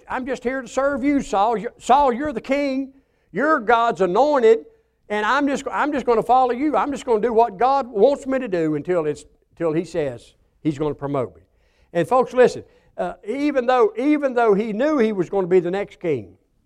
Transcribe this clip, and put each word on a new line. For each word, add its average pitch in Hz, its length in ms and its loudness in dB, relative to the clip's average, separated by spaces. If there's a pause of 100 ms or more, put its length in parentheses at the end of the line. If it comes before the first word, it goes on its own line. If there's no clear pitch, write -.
I'm 240 180 -8
just - 160 -8
here 262 200 -6
to 233 40 -16
serve 269 380 -2
you, 285 180 2
Saul. 214 340 0
You're, 196 220 -8
Saul, 269 340 2
you're 285 200 -4
the 226 80 -8
king. 269 520 -4 (380)
You're 285 300 0
God's 226 400 2
anointed. 226 640 4 (440)
And 208 160 -2
I'm 269 220 0
just, 277 240 -4
I'm 269 220 -2
just 254 140 -4
gonna 226 180 2
follow 254 260 4
you. 254 260 -2
I'm 190 140 0
just 185 160 -8
gonna 208 160 0
do 247 100 0
what 220 240 2
God 262 300 0
wants 269 400 2
me 262 140 -2
to 254 80 -6
do 160 260 0
until 160 320 -2
it's, 147 200 -6 (280)
till 165 180 -2
he 170 120 -2
says 143 500 -8 (260)
he's 147 160 -2
gonna 147 160 -2
promote 139 440 -4
me." - 60 -20 (500)
And 170 160 0
folks, 240 260 2
listen, 233 300 2 (320)
uh, 180 180 -6 (100)
even 269 400 -2
though, 240 320 2
even 285 380 0
though 233 200 4
he 214 180 -2
knew 285 260 0
he 220 140 2
was 185 180 -4
gonna 196 160 -2
be 180 140 4
the 170 100 -4
next 190 300 -6
king, 110 360 -6 (280)